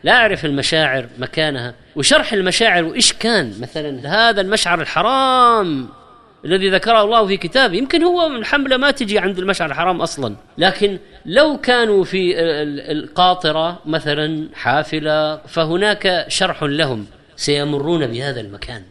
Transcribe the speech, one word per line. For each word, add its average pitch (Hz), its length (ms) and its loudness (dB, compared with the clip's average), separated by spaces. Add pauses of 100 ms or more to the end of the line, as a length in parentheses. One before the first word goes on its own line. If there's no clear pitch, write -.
لا 175 100 4
يعرف 214 320 2
المشاعر 139 600 0 (120)
مكانها 131 540 -4 (220)
وشرح 240 380 2
المشاعر 185 500 2
وإيش 165 300 0
كان. 185 480 -2
مثلًا، 143 440 -10
هذا 208 360 2
المشعر 190 400 0
الحرام 226 1040 2 (580)
الذي 190 240 0
ذكره 214 340 4
الله 220 240 4
في 190 100 0
كتابه، 190 400 0
يمكن 277 260 0
هو 349 260 2
من 240 160 -8
حملة 269 320 0
ما 277 140 2
تجي 208 280 0
عند 185 200 -2
المشعر 185 300 -2
الحرام 165 320 0
أصلًا، 131 340 -4 (220)
لكن 190 400 0 (280)
لو 277 320 2
كانوا 226 460 2
في 180 360 0
ال-، 165 100 2
ال-، 147 420 -4
القاطرة 170 960 0
مثلًا 151 680 -2
حافلة، 151 840 -2
فهناك 180 880 0
شرح 175 360 -2
لهم. 143 420 -2 (320)
سيمرون 147 680 -2
بهذا 123 340 -6
المكان. 101 500 -14